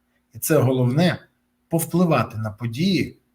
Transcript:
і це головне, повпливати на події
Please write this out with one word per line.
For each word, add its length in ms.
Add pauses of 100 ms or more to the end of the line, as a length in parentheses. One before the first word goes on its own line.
(360)
і 40
це 180
головне, 640 (500)
повпливати 680
на 140
події 680 (180)